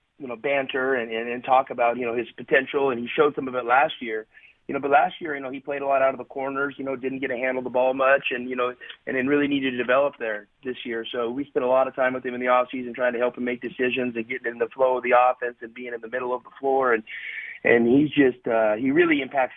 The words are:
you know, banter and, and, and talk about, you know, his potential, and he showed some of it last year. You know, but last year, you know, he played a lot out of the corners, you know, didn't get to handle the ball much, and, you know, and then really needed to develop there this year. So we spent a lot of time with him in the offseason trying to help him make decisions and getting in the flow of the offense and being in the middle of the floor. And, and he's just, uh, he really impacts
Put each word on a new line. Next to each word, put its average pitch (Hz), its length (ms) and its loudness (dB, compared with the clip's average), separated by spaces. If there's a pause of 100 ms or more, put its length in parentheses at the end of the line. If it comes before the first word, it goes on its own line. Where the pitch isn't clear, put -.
(200)
you 143 60 -12
know, 120 120 -8
banter 135 580 0
and, 117 160 -4
and, 117 180 -4
and 123 140 -8
talk 131 260 2
about, 120 280 0
you 123 80 -4
know, 117 100 -4
his 117 120 -2 (100)
potential, 135 540 0
and 117 80 -4
he 120 140 -6
showed 147 220 2
some 135 140 -6
of 123 60 -6
it 123 100 -4
last 139 340 2
year. 110 260 -6 (420)
You 139 60 -6
know, 139 60 -4
but 139 120 -2
last 156 280 4
year, 156 160 -6
you 139 60 -8
know, 135 80 -8
he 135 100 -10
played 143 220 -8
a 139 40 -6
lot 139 160 2
out 135 120 2
of 127 40 -10
the 123 80 -12
corners, 139 520 -4
you 139 60 -10
know, 135 120 -4
didn't 131 240 -6
get 135 80 -4
to 127 100 -4
handle 127 240 -2
the 123 80 -8
ball 127 240 2
much, 135 380 2
and, 123 180 -6
you 127 60 -6
know, 123 180 -2 (320)
and 127 120 -4
then 127 100 0
really 147 200 2
needed 135 240 0
to 123 60 -4
develop 131 400 2
there 107 300 -6 (160)
this 123 220 -8
year. 113 260 -6
So 120 180 -4
we 131 160 -6
spent 139 180 -2
a 123 60 0
lot 131 180 4
of 127 80 -8
time 127 180 2
with 127 120 -6
him 123 80 -6
in 123 60 -6
the 123 80 -2
offseason 123 480 0
trying 123 180 0
to 117 60 -4
help 123 180 0
him 123 60 -6
make 123 180 -4
decisions 123 540 -2
and 113 120 -4
getting 123 240 -6
in 117 60 -12
the 117 100 0
flow 127 300 2
of 120 60 -4
the 123 80 -2
offense 123 500 4
and 117 120 -14
being 123 200 -12
in 117 80 -10
the 113 80 -12
middle 127 240 -4
of 123 100 -6
the - 60 -20 (100)
floor. 135 340 2
And, 110 100 0 (600)
and 117 240 6
he's 143 240 6
just, 127 360 2
uh, 110 280 2
he 135 160 0
really 156 300 4
impacts 131 360 -2